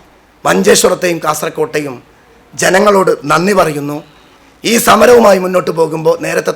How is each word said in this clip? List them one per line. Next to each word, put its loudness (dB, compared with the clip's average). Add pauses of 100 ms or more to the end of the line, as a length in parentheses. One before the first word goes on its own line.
(440)
മഞ്ചേശ്വരത്തെയും 0
കാസർകോട്ടെയും -6 (520)
ജനങ്ങളോട് 2 (140)
നന്ദി 0
പറയുന്നു. -4 (600)
ഈ 0
സമരവുമായി 4
മുന്നോട്ട് -2
പോകുമ്പോൾ -2
നേരത്തെ -4